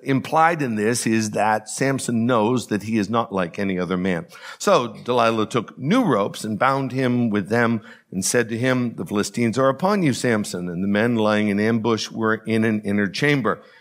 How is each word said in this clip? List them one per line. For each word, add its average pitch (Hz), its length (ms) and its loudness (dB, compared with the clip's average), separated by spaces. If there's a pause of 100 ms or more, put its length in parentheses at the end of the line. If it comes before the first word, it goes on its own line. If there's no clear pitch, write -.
implied 160 580 2
in 123 140 -2
this 110 320 0
is 110 240 2
that 107 360 0
Samson 127 600 -2
knows 120 400 2
that 101 160 -2
he 110 160 -2
is 95 100 0
not 113 240 -2
like 90 260 -4
any 98 200 -2
other 90 180 -2
man. 90 300 -2 (320)
So 131 360 2 (100)
Delilah 113 420 2
took - 320 -4
new 202 260 2
ropes 107 400 0
and 107 140 -4
bound 135 340 2
him 123 380 2
with 101 180 0
them 117 320 2 (320)
and 95 100 -4
said 113 280 0
to 117 80 -4
him, 123 380 0
"The 98 100 -8
Philistines 104 500 -2
are 135 140 4
upon 185 320 0
you, 143 100 2
Samson." 104 560 -2
And 87 160 -4
the 101 40 0
men 110 280 2
lying 107 320 2
in 101 100 0
ambush 110 520 0
were 110 240 -2
in 113 300 0
an 107 180 0
inner 101 260 0
chamber. 123 540 0 (180)